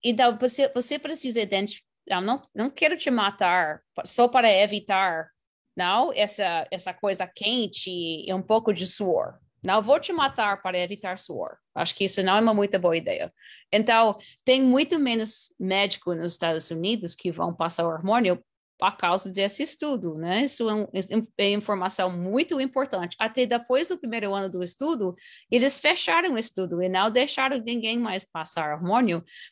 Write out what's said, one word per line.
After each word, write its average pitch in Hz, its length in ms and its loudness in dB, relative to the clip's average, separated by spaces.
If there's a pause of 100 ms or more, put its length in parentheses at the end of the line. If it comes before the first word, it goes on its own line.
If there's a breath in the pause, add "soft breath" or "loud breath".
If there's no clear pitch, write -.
então 240 360 4
você, 269 360 0
você 247 240 -2
precisa 277 400 -6
identificar, 202 460 -2 (220)
eu 185 140 0
não, 226 220 -2 (120)
não 226 140 -2
quero 330 300 0
te 285 120 -2
matar 185 720 2 (240)
só 240 240 4
para 240 240 6
evitar, 190 760 2 (440)
não, 202 400 2
essa, 196 560 0
essa 180 220 -8
coisa 190 340 -4
quente 214 640 -4
e 165 440 -6
um 185 80 -4
pouco 220 320 2
de 180 120 -6
suor. 180 520 -2 (240)
Não 202 180 2
vou 254 180 4
te - 140 -6
matar 269 480 0
para 185 180 -4
evitar 190 400 -6
suor. 107 380 -10 (180)
Acho 170 200 -2
que 196 100 0
isso 185 180 0
não 185 140 4
é 220 60 6
uma 226 100 6
muito 202 260 2
boa 175 160 4
ideia. 165 380 -4 (400 soft breath)
Então, 220 460 4 (260 loud breath)
tem 262 160 6
muito 277 400 4
menos 226 580 -2
médico 190 560 -2
nos 165 180 -4
Estados 160 380 -2
Unidos 175 440 -4
que - 180 -6
vão 170 220 -4
passar 170 320 -2
hormônio 180 580 0 (340)
por 196 200 0
causa 185 340 0
desse 196 300 -2
estudo, 247 560 -4
né? 180 260 0
Isso 240 240 -2
é 214 60 0
um, 214 120 -2 (520)
é 202 140 4
informação 190 580 -2
muito 220 500 -2
importante. 262 580 -4
Até 226 280 0
depois 240 420 0
do 359 80 -4
primeiro 220 380 -4
ano 196 160 -4
do 180 120 -6
estudo, 202 540 -4 (340 soft breath)
eles 254 280 2
fecharam 339 560 2
o 220 40 -2
estudo 180 440 -4
e 185 80 0
não 190 200 2
deixaram 269 540 0
ninguém 233 340 -2
mais 208 260 -2
passar 160 500 -4
hormônio, 175 500 2 (280 loud breath)